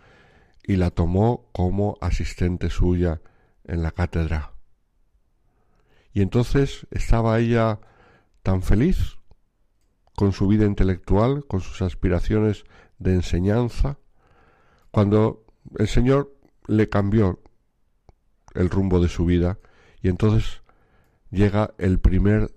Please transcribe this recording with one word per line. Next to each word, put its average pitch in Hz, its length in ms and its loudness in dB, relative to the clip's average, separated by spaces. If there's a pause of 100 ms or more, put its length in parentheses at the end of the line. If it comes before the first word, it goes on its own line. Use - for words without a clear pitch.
(640)
y 101 120 -2
la 90 160 0
tomó 95 600 0
como 98 500 -2
asistente 87 680 -4
suya 87 520 0 (420)
en 82 180 -6
la 80 100 -4
cátedra. 80 640 -4 (1600)
Y 104 80 0
entonces 123 680 0
estaba 113 480 2
ella 113 400 0 (640)
tan 95 180 -2
feliz - 560 2 (1000)
con 98 180 2
su 98 140 -2
vida 107 180 4
intelectual, 101 800 0
con 92 140 -4
sus - 200 -8
aspiraciones 98 840 -2 (340)
de 92 140 0
enseñanza, 104 840 -2 (920)
cuando 107 540 0 (320)
el 104 100 0
Señor 135 480 0 (320)
le 107 220 2
cambió 101 520 0 (1120)
el 90 160 0
rumbo 95 300 0
de 87 80 2
su 85 160 -4
vida 87 360 0 (420)
y 92 80 -2
entonces 107 520 0 (720)
llega 101 460 0
el 92 220 0
primer 101 580 2